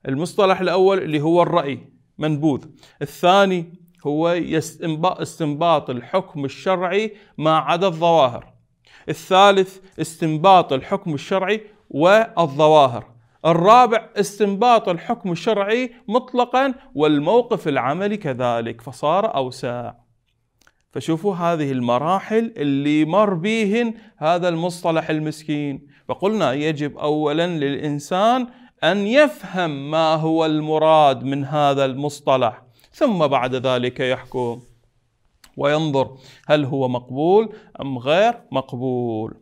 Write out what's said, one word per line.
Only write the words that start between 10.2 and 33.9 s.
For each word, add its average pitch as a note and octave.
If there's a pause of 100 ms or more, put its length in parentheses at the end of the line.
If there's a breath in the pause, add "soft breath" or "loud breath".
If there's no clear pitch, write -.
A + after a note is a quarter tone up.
الحكم E3+
الشرعي F#3+ (280 loud breath)
والظواهر، D#3 (400)
الرابع G#3+
استنباط G#3
الحكم F3+
الشرعي A3 (160 loud breath)
مطلقا B3 (220 loud breath)
والموقف D#3
العملي D#3
كذلك، A#2+
فصار D3+
أوسع. B2 (1000)
فشوفوا D#3+
هذه E3+
المراحل E3
اللي D3
مر G3
بيهن A3 (240 loud breath)
هذا F3
المصطلح E3
المسكين. D3+ (200 soft breath)
فقلنا F3+
يجب D3
أولا D3+
للإنسان E3+ (360 loud breath)
أن G3
يفهم F3
ما D#3+
هو D#3+
المراد D#3
من C#3
هذا C#3
المصطلح، C3+ (320 soft breath)
ثم F#3+
بعد C3
ذلك B2